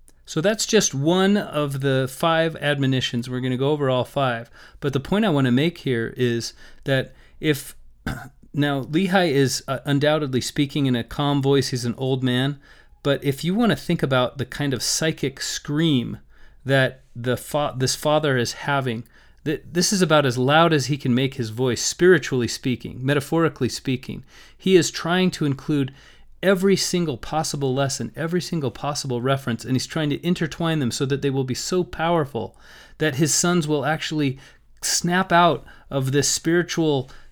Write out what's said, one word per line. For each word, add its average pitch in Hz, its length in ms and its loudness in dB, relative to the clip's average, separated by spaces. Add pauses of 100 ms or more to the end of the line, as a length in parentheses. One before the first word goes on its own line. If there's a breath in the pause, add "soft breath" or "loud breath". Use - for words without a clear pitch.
(240)
So - 160 -6
that's 208 260 0
just - 280 2
one 185 420 2
of 147 440 -4
the 131 300 0
five 165 460 0
admonitions. 135 720 -2
We're 127 120 -6
gonna 127 160 -2
go 135 140 0
over 147 200 0
all 127 140 0
five. 120 460 -4 (300 loud breath)
But 143 120 -2
the 139 80 -2
point 208 240 0
I 202 60 2
wanna 135 220 2
make 156 260 2
here 117 380 -4
is 120 380 -2 (300 loud breath)
that 131 280 -2 (280 soft breath)
if, 151 360 -2 (300)
<clears throat> - 480 -12
now 143 280 0
Lehi 180 480 2
is, 135 360 2
uh, 135 180 -6
undoubtedly 143 560 2
speaking 143 460 -2
in 127 80 2
a 117 100 -2
calm 143 380 0
voice. 139 260 2
He's 123 160 -4
an 120 140 -4
old 131 240 -2
man. 131 380 0 (420 soft breath)
But 139 220 0
if 139 200 -2
you 180 100 0
wanna 214 220 2
think - 260 -2
about 135 360 0
the 123 80 -4
kind 143 260 -4
of 110 100 -4
psychic - 580 -2
scream 143 800 0 (460 soft breath)
that 131 380 0 (140)
the 120 200 0
fa-, - 400 -2
this 131 200 0
father 151 420 2
is 117 140 0
having, 131 500 -4 (420 soft breath)
th-, 147 260 -4
this 175 220 0
is 185 100 2
about 156 220 6
as 123 140 0
loud 156 340 4
as 143 140 2
he 147 100 -2
can 135 160 -2
make 131 220 0
his 113 160 -6
voice, 120 320 -2
spiritually 143 680 4
speaking, 123 560 -6
metaphorically 147 640 0
speaking. - 560 -6 (320 loud breath)
He 190 200 4
is 160 160 4
trying 180 400 0
to - 120 -4
include 139 480 -2 (520 loud breath)
every 190 300 4
single 165 420 0
possible 143 560 -2
lesson, 131 440 -2
every 165 240 -2
single 147 320 -4
possible 135 500 -6
reference, 131 420 -2
and 131 100 -2
he's 123 120 0
trying 151 240 -2
to - 160 -4
intertwine 165 540 0
them 120 100 0
so 135 160 -2
that 135 160 -2
they 139 80 0
will 135 140 0
be 127 100 -4
so 180 300 -2
powerful 160 720 -2 (420 loud breath)
that 156 160 0
his 147 180 2
sons 175 360 2
will 147 160 0
actually 151 520 -2 (440 loud breath)
snap 185 500 0
out 170 340 4 (240 loud breath)
of 135 220 -2
this 139 180 2
spiritual 160 800 0 (240 loud breath)